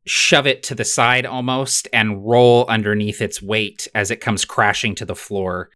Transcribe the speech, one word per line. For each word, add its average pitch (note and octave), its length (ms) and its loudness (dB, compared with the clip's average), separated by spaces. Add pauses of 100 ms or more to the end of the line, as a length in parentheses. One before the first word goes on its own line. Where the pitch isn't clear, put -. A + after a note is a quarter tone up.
shove - 380 2
it C3+ 160 0
to - 140 -8
the A2+ 100 -4
side B2+ 400 2
almost B2+ 680 -4
and G#2+ 320 0
roll A#2+ 440 6
underneath G#2 540 -2
its G#2 200 -6
weight G#2 540 -6
as G#2 160 -2
it A2+ 100 -6
comes G#2 240 -2
crashing G#2 500 0
to G2 100 -10
the F2+ 100 -8
floor, F#2 600 -6